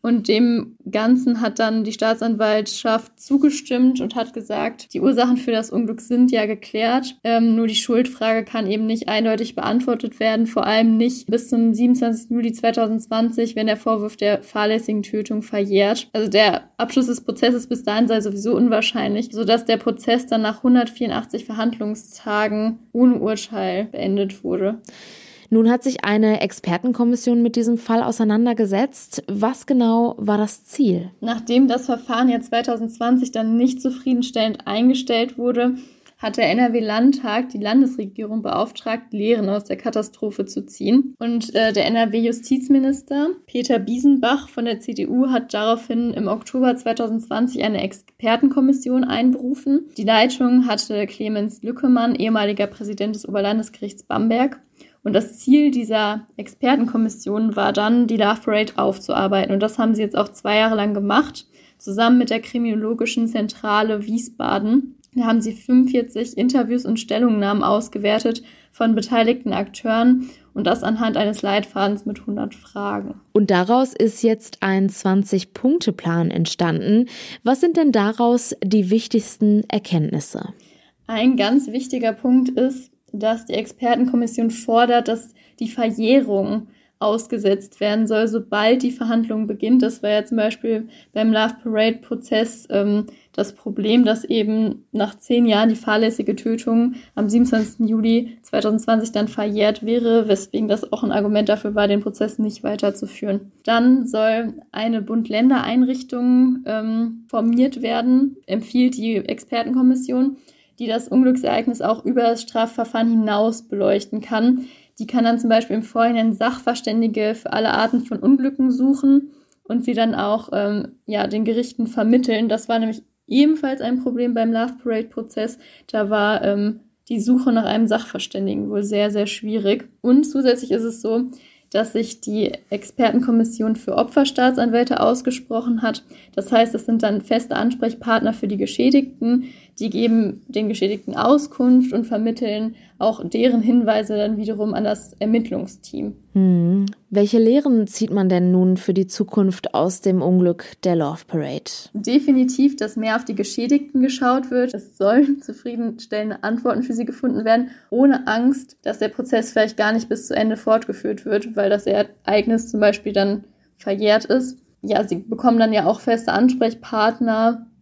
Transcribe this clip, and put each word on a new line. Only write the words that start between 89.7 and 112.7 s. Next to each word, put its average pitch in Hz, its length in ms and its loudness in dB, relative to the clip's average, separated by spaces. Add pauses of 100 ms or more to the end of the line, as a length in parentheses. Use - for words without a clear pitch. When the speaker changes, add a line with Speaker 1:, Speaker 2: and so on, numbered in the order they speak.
Speaker 1:
Das 247 220 -2
war 208 60 0
ja 208 140 0
zum 226 120 -4
Beispiel 220 500 -2 (260)
beim 220 200 2
Love 220 280 2
Parade 220 360 0
Prozess, 226 760 -4
ähm, 208 360 0 (260)
das 202 220 -4
Problem, 220 500 0
dass 226 180 0
eben 220 720 -2
nach 208 260 -2
zehn 240 280 2
Jahren 220 240 4
die 220 40 2
fahrlässige 220 640 0
Tötung 233 580 0 (220)
am 208 120 0
siebenundzwanzigsten 226 600 2
Juli 226 540 0
zweitausendzwanzig 220 680 0
dann 214 160 -2
verjährt 214 580 -2
wäre, 226 440 2
weswegen 208 400 -2
das 220 240 -2
auch 214 100 -4
ein 208 80 0
Argument 208 380 0
dafür 214 260 -2
war, 208 140 2
den 202 120 2
Prozess 214 380 -4
nicht 214 240 -4
weiterzuführen. 202 880 -4 (140)
Dann 240 420 4
soll 220 480 0 (160)
eine 226 320 -4
Bund-Länder-Einrichtung, 247 1600 2
ähm, 220 600 -4
formiert 240 560 0
werden, 254 540 2 (100)
empfiehlt 247 500 0
die 226 200 -2
Expertenkommission, 254 1200 0 (420)
die 240 80 -6
das 226 220 -4
Unglücksereignis 247 720 2
auch 220 240 0
über 247 160 2
das 233 180 2
Strafverfahren 226 680 -2